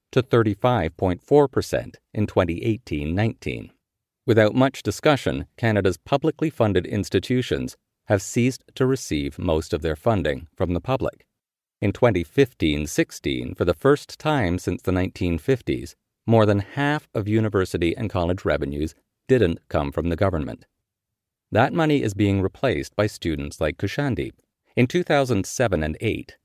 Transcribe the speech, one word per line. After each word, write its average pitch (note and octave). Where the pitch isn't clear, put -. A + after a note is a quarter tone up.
to B2+
thirty-five A2
point F2+
four C#3+
percent -
in G#2
twenty F2
eighteen E2
nineteen. C2+
Without G#2+
much C3
discussion, A#2
Canada's G2+
publicly D#3
funded F#2
institutions F#2+
have G2+
ceased B2
to C3
receive D#2
most E2
of D#2
their D#2+
funding D#2
from F2+
the E2+
public. -
In G2+
twenty G2
fifteen D2+
sixteen, -
for -
the F2
first -
time A#2+
since -
the F#2
nineteen F2+
fifties, D2+
more A2
than G2+
half C#3+
of G#2
university G2
and G#2+
college F2+
revenues D2
didn't G2+
come C#2+
from D#2+
the E2
government. F2
That A#2
money D#3
is A2
being G2
replaced F#2
by G#2
students D2
like D#2
Kushandeep. G2+
In B2
two F3
thousand B2+
seven F#2+
and D#2
eight, -